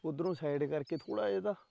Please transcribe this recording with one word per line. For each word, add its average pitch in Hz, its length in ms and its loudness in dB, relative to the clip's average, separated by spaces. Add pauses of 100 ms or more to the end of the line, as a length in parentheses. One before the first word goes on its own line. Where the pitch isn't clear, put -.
ਉੱਧਰੋਂ 160 320 0
ਸਾਈਡ 143 340 0
ਕਰਕੇ 151 280 -2
ਥੋੜ੍ਹਾ 214 320 0
ਜਿਹਾ 196 120 2
ਤਾਂ 208 120 0 (180)